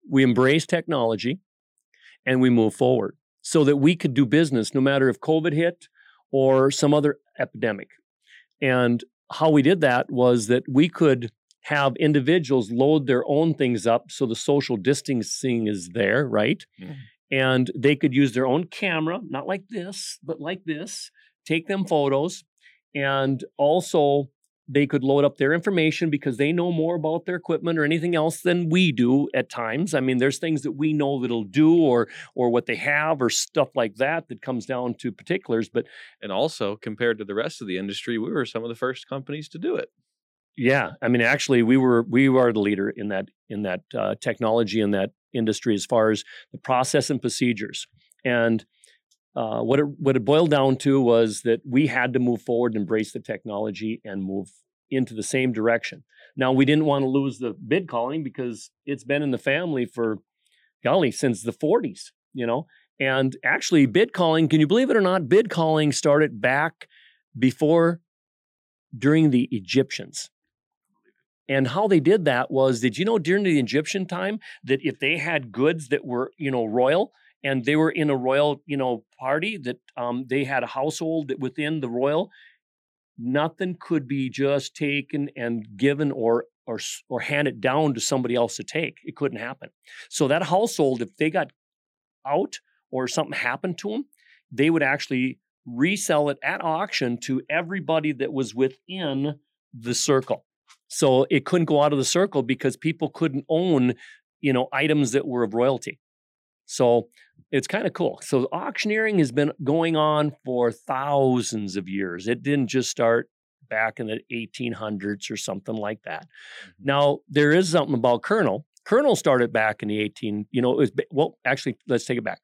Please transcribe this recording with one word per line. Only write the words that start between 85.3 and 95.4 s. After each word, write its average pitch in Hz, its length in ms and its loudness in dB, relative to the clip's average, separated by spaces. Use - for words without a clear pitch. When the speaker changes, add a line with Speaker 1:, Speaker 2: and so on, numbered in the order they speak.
Speaker 1:
and 117 300 -6
given 143 360 0
or, 117 340 0
or 117 100 -8
s-, - 320 -12
or 120 120 -6
handed 143 400 -4
down 139 340 0
to 113 60 -6
somebody 123 340 -2
else 120 220 0
to 101 80 -12
take. - 400 -6
It 156 120 -14
couldn't 131 220 -4
happen. 120 320 -12
So 143 200 0
that 160 160 2
household, 151 580 0
if - 140 -10
they 156 140 -2
got 160 220 -4
out 147 340 -2
or 127 180 -4
something - 300 -4
happened 143 400 -4
to 208 160 -8
'em, 277 100 -6
they 139 200 2
would 165 120 2
actually 131 560 -2